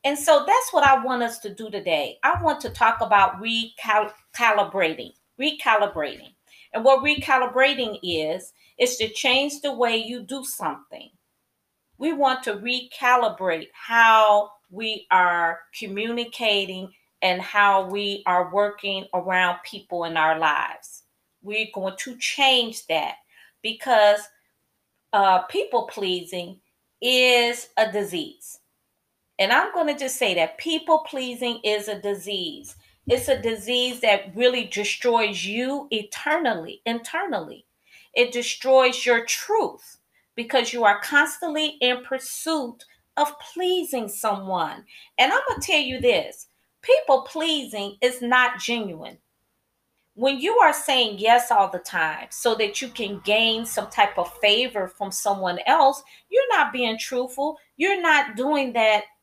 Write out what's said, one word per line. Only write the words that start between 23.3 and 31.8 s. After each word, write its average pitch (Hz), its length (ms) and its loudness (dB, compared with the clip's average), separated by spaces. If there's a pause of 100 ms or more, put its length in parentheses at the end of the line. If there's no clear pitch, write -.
because, 214 560 4 (920)
uh, 190 300 6
people - 440 -2
pleasing 180 720 -6 (420)
is 247 760 2
a 220 140 2
disease. 185 680 -8 (800)
And 196 140 0
I'm 320 220 2
gonna 302 240 -2
just 262 200 -6
say 208 180 0
that 160 220 0
people 320 420 0
pleasing 247 640 -6
is 208 240 -2